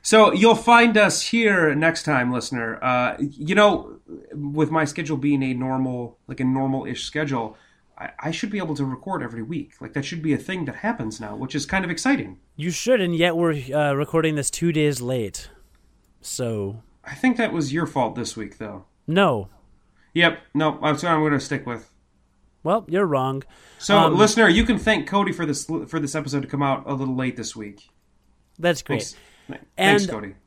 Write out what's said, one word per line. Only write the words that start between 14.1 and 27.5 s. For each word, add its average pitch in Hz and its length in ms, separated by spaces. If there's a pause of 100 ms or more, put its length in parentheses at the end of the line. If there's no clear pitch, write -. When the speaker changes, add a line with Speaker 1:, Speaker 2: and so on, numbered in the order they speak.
Speaker 2:
this 143 160
two 170 220
days 147 280
late. 120 520 (680)
So 110 640 (200)
Speaker 1:
I - 120
think 247 220
that 226 160
was 143 200
your 165 140
fault 123 280
this 117 220
week, 104 200
though. 101 280 (220)
Speaker 2:
No. 151 420 (640)
Speaker 1:
Yep. 165 260 (140)
No, 151 280
that's 151 220
what 175 80
I'm 156 120
gonna 147 160
stick 135 260
with. 117 240 (760)
Speaker 2:
Well, 190 240
you're 185 200
wrong. 135 360 (360)
Speaker 1:
So, 202 180
Speaker 2:
Um, 165 200
Speaker 1:
listener, 214 300
you 196 180
can 226 120
thank 208 300
Cody 196 240
for 165 140
this, 147 200
for 160 340
this 143 140
episode 139 300
to - 40
come 143 140
out 135 240
a 139 80
little 131 220
late 127 200
this 110 200